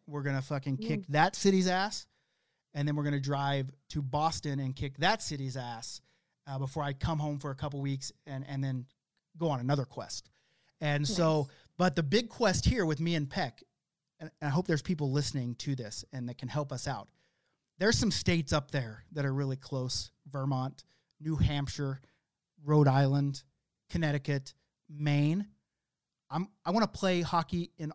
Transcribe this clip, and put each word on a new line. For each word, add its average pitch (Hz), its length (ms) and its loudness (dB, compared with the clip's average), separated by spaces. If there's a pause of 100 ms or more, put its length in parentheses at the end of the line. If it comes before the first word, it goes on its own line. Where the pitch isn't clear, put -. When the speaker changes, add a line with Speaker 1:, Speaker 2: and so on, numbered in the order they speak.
Speaker 1:
We're 147 140 -6
gonna 135 200 0
fucking 135 360 -2
kick 214 240 -2
Speaker 2:
Mm. - 80 -12
Speaker 1:
that 160 260 4
city's 190 320 6
ass. 190 400 -2 (680)
And 143 140 -2
then 147 80 0
we're 147 80 0
gonna 143 160 0
drive 139 500 0 (200)
to 147 120 -2
Boston 147 600 -2
and 131 120 -2
kick 135 260 -6
that 190 220 4
city's 135 360 -6
ass, 120 420 -8 (480)
uh, 139 100 -6
before 139 260 -2
I 143 100 -2
come 151 260 0
home 147 180 -2
for 139 140 -6
a 131 40 -6
couple 143 260 -6
weeks 139 320 -4 (120)
and, 135 220 -8
and 135 160 -4
then 127 220 -4 (520)
go 160 120 0
on 135 100 0
another 135 240 0
quest. - 460 -12 (500)
And 147 260 -2
so, 160 360 2
Speaker 2:
Nice. 139 100 -4 (240)
Speaker 1:
but 180 220 2
the 170 60 2
big 214 260 0
quest 196 340 2
here 233 220 4
with 156 160 0
me 170 140 2
and 147 140 -2
Peck, 160 320 -4 (600)
and 156 100 -12 (100)
I 151 60 -2
hope 160 200 0
there's 156 140 2
people 147 300 -2
listening 131 440 -2
to 139 200 -4
this 113 380 -10
and 123 160 -6
that 117 80 -12
can 127 100 -8
help 143 240 -4
us 127 160 -6
out. 110 220 -6 (680)
There's 214 200 4
some 220 140 2
states 165 420 2
up 147 160 0
there 117 440 -4
that 143 120 0
are 135 80 0
really 135 220 0
close. 131 560 -6 (160)
Vermont, 135 560 -4 (360)
New 156 160 -4
Hampshire, 139 640 0 (640)
Rhode 147 240 8
Island, 139 540 4 (480)
Connecticut, 143 640 -2 (340)
Maine. 151 600 2 (840)
I'm, 175 180 -2 (160)
I - 80 -4
wanna 208 160 4
play 185 340 0
hockey 170 560 -2
in 156 180 -6